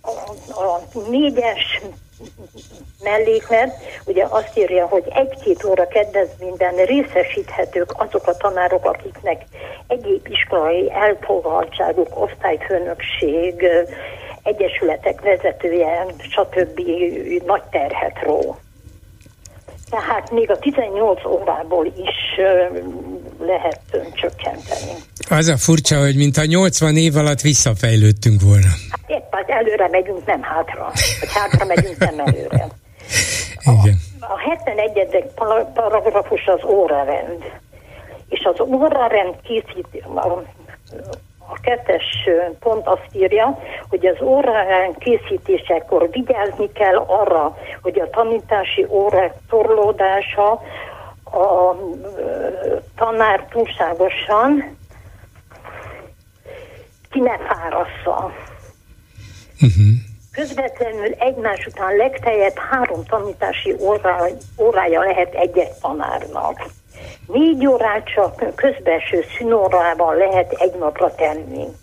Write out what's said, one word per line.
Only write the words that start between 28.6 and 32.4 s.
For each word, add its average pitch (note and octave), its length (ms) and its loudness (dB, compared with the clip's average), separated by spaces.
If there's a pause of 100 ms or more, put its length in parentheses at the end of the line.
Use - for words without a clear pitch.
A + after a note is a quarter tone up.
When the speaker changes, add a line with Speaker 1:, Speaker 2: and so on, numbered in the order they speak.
Speaker 1:
Hát - 180 -8
épp, - 260 -4
hát F#3+ 160 -4
előre G#3+ 380 2
megyünk, F#3 380 0
nem E3 160 0
hátra. - 500 -4 (280)
Vagy - 140 -6
hátra G3+ 320 4
megyünk, F#3 320 0
nem E3 220 0
előre. C3+ 480 0 (920)